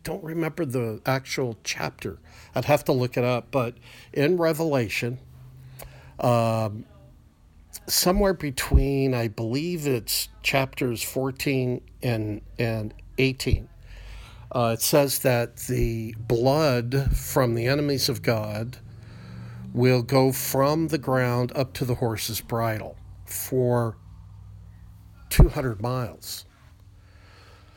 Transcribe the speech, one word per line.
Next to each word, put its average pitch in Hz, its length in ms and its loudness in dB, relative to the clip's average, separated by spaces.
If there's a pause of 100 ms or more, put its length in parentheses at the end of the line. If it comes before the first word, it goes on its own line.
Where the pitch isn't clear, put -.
don't 151 180 -6
remember 160 440 -4
the 117 400 -2
actual 131 580 -2
chapter. - 560 -6 (340)
I'd 120 120 -2
have 143 200 4
to 165 60 2
look 127 240 0
it 123 80 2
up. 123 260 0
But 120 260 -2 (360)
in 151 240 2
Revelation, 143 840 0 (1000)
um, 113 640 2 (1040)
somewhere 190 460 2
between, 135 800 2
I 117 160 0
believe 147 580 -4
it's - 400 -2 (160)
chapters 131 580 0
fourteen 131 760 -2 (240)
and, 110 380 -2 (180)
and 113 340 -2 (240)
eighteen, 131 520 0 (840)
uh, 117 260 2
it - 40 -14
says 143 380 4
that 120 360 2
the 120 640 -2
blood 127 960 2
from 123 400 0
the 117 120 0
enemies 143 420 0
of 110 140 -4
God 110 560 -2 (960)
will 123 280 6
go 131 320 4
from 147 560 2
the 160 80 0
ground 123 580 2
up 135 200 0
to 135 100 -2
the 120 100 0
horse's 110 460 -2
bridle 113 560 -4 (280)
for 120 680 0 (1300)
two - 200 8
hundred 123 320 -2
miles. 123 640 -6 (1300)